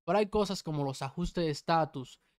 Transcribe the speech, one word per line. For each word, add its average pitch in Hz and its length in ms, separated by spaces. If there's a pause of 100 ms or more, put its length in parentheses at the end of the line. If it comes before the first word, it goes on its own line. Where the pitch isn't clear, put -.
Pero 180 140
hay 214 80
cosas 196 360
como 143 220
los 135 180
ajustes 175 420
de 156 60
estatus, 151 720 (180)